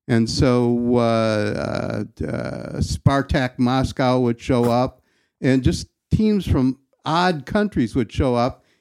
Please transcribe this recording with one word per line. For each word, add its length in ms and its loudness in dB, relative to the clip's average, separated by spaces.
And 220 2
so, 680 2
uh, 20 4
uh, 1300 -2
uh, 560 -8
Spartak 800 0
Moscow 600 0
would 220 -2
show 280 2
up, 320 -2
and 240 2
just 240 -2
teams 360 2
from 340 0
odd 400 0
countries 500 -2
would 160 -2
show 240 0
up 300 -2